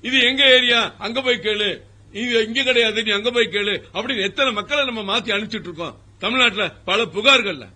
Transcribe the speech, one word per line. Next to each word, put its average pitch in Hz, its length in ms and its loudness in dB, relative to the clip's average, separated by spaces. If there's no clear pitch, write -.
இது 254 140 0
எங்க 269 140 2
ஏரியா, 247 240 4
அங்க 233 280 -6
போய் 247 180 -2
கேளு, 208 240 -2
இது 233 320 -2
இங்க 226 160 -4
கிடையாது, 233 440 2
நீ 220 100 0
அங்க 220 140 -2
போய் 233 240 0
கேளு 202 200 -2
அப்படின்னு 220 320 -4
எத்தனை 262 240 0
மக்களை 277 320 -2
நம்ம 226 240 -6
மாத்தி 214 260 -2
அனுப்பிச்சிட்டு 208 360 -6
இருக்கோம் 160 280 -10
தமிழ்நாட்டுல 220 420 0
பல 208 200 0
புகார்கள்ல. 202 600 2